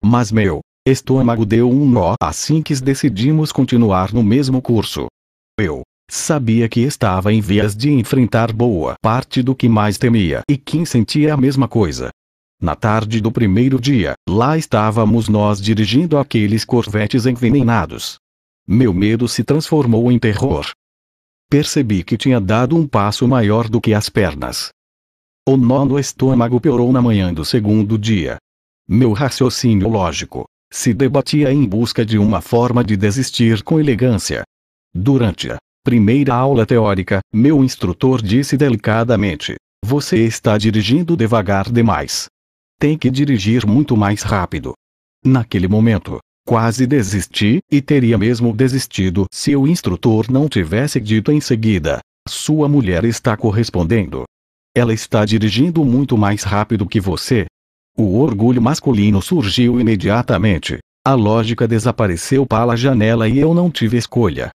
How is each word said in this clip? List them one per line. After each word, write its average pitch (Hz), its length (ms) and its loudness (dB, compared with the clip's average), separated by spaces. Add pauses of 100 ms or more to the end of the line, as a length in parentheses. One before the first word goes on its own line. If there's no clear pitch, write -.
Mas 117 300 2
meu 98 300 0 (260)
estômago 127 580 2
deu 117 240 2
um 135 220 2
nó 101 320 2
assim 147 400 -2
que 151 140 -4
decidimos 135 720 0
continuar 104 640 0
no 120 80 2
mesmo 131 400 2
curso. 95 460 -2 (520)
Eu 73 220 -4 (280)
sabia 117 580 0
que 117 120 -2
estava 104 520 0
em 110 80 2
vias 101 360 0
de 135 160 0
enfrentar 117 580 0
boa 107 520 -2
parte 127 400 -2
do 131 120 0
que 156 140 0
mais 107 300 2
temia 101 500 0
e 143 80 2
Kim 156 300 -4
sentia 147 480 0
a - 20 0
mesma 131 320 0
coisa. 71 400 -2 (520)
Na 82 140 -2
tarde 110 460 -2
do 107 100 -2
primeiro 120 480 2
dia, 117 360 0 (140)
lá 123 280 0
estávamos 110 720 0
nós 104 320 0
dirigindo 110 560 0
aqueles 110 480 0
corvetes 110 600 -2
envenenados. 120 920 -2 (500)
Meu 110 280 2
medo 110 340 0
se 117 160 -4
transformou 123 680 0
em 120 80 4
terror. 107 520 -2 (800)
Percebi 139 540 0
que - 120 -4
tinha 127 240 0
dado 117 360 0
um 165 100 2
passo 104 420 0
maior 113 400 0
do 110 120 -2
que 110 120 0
as 104 160 -2
pernas. 71 640 -4 (760)
O 135 100 4
nó 131 280 2
no 135 140 0
estômago 123 640 0
piorou 123 300 2
na 131 120 2
manhã 101 300 2
do 78 120 -6
segundo 107 540 0
dia. 101 380 -2 (520)
Meu 117 240 2
raciocínio 113 760 0
lógico 85 560 -4 (280)
se - 220 -2
debatia 139 580 0
em 143 140 2
busca 110 400 -2
de 110 100 -2
uma 104 240 2
forma 120 440 0
de 104 120 0
desistir 113 640 0
com 160 180 0
elegância. 113 640 -2 (520)
Durante 107 560 0
a 57 60 -8 (260)
primeira 123 520 2
aula 127 320 2
teórica, 101 540 0 (120)
meu 135 320 4
instrutor 127 560 -2
disse 117 360 0
delicadamente: 113 960 0 (300)
"Você 143 420 -2
está 113 320 0
dirigindo 113 580 0
devagar 104 560 0
demais. 101 540 0 (520)
Tem 151 180 0
que 151 140 0
dirigir 123 560 0
muito 123 300 4
mais 104 260 0
rápido." 87 500 -4 (520)
Naquele 113 420 2
momento, 107 520 0 (280)
quase 117 400 0
desisti, 107 760 0 (100)
e 143 100 2
teria 127 380 2
mesmo 117 340 0
desistido 104 800 -2
se - 240 -2
o 135 100 2
instrutor 113 640 0
não 139 180 0
tivesse 110 520 -2
dito 110 320 0
em 151 80 2
seguida: 98 600 -2 (280)
"Sua 151 400 -2
mulher 104 360 0
está 117 320 -2
correspondendo. 95 880 -2 (500)
Ela 120 180 2
está 107 320 0
dirigindo 110 600 0
muito 131 320 0
mais 107 260 0
rápido 104 440 -2
que 104 140 -2
você." 95 460 -2 (500)
O 104 220 2
orgulho 123 440 2
masculino 107 580 2
surgiu 123 600 0
imediatamente. 104 1000 0 (280)
A 135 80 2
lógica 113 540 0
desapareceu 117 800 0
pela 117 300 0
janela 117 520 2
e 127 100 2
eu 156 160 2
não 175 160 2
tive 117 260 -2
escolha. 90 640 -2